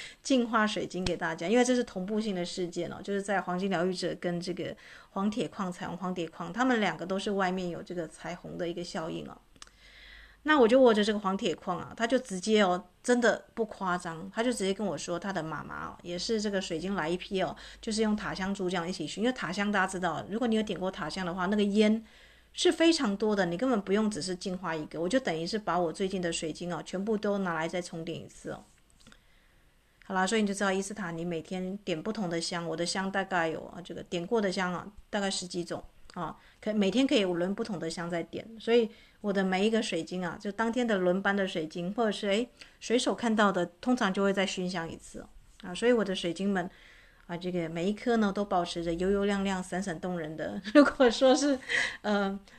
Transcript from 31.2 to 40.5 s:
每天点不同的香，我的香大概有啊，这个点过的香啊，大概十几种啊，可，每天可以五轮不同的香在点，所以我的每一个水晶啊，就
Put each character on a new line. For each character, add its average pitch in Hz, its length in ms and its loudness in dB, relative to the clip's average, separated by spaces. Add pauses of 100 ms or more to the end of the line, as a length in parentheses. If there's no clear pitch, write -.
每 175 160 -2
天 185 380 -6
点 160 240 -4
不 214 100 -4
同 214 160 -4
的 170 140 -2
香， 170 260 -4
我 160 80 -4
的 170 80 -2
香 190 280 -2
大 196 120 0
概 175 240 0
有 - 180 -4
啊， - 140 -14
这 - 140 -14
个 - 80 -10
点 170 240 -4
过 226 160 2
的 190 100 2
香 180 220 -2
啊， 170 180 -8 (200)
大 208 80 -2
概 196 100 0
十 190 160 -4
几 175 180 -6
种 165 200 -8 (320)
啊， 165 200 -6 (240)
可， 214 140 -4
每 202 160 4
天 247 160 4
可 285 80 2
以 214 100 6
五 180 120 2
轮 180 180 0
不 226 100 -4
同 208 140 -4
的 160 100 -4
香 170 220 -6
在 170 140 -2
点， - 220 -10 (140)
所 226 140 0
以 226 160 6 (320)
我 208 100 -2
的 196 120 2
每 185 240 2
一 - 20 4
个 220 140 2
水 170 200 -2
晶 180 220 -6
啊， 156 160 -6
就 208 100 -6